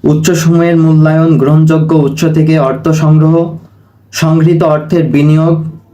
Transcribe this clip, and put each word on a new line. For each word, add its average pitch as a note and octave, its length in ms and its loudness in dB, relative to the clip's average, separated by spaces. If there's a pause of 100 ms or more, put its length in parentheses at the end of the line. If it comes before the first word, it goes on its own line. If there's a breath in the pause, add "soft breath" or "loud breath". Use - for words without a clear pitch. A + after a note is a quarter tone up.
উৎসসমূহের E3 720 0
মূল্যায়ন, D#3+ 600 2
গ্রহণযোগ্য D#3 580 0
উৎস D3 380 -2
থেকে D#3 260 0
অর্থ C3+ 300 -4
সংগ্রহ, D#3 680 0 (540 soft breath)
সংগৃহীত D#3+ 520 0
অর্থের D3+ 400 -2
বিনিয়োগ D#3 640 0 (280)